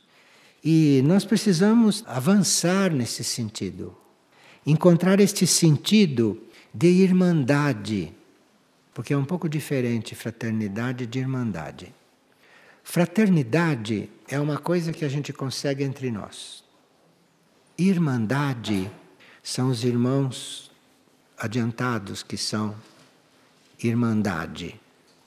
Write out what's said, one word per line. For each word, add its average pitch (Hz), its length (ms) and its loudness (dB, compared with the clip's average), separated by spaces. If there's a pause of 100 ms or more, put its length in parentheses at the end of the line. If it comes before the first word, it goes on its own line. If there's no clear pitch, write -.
(680)
E 151 380 6
nós 190 220 4
precisamos 208 800 4
avançar 185 840 2
nesse 123 320 -4
sentido. 95 720 -8 (680)
Encontrar 175 560 4
este 190 260 4
sentido 147 960 2 (300)
de 135 160 2
irmandade. 143 1300 2 (800)
Porque - 180 -6
é 143 40 0
um 139 100 -2
pouco 175 200 -4
diferente 127 680 -4
fraternidade 113 920 -6
de 117 140 -8
irmandade. 110 760 -6 (880)
Fraternidade 151 1300 0 (180)
é 139 140 -4
uma 147 160 -2
coisa 165 340 -2
que 160 140 -8
a 143 40 -2
gente 139 260 -6
consegue 139 500 -4
entre 131 260 -6
nós. - 540 -12 (1120)
Irmandade 127 1120 0 (520)
são 127 260 -4
os 120 160 -2
irmãos 127 840 -2 (680)
adiantados 113 840 -4
que - 160 -10
são 107 360 -4 (1080)
irmandade. 98 1000 -2 (460)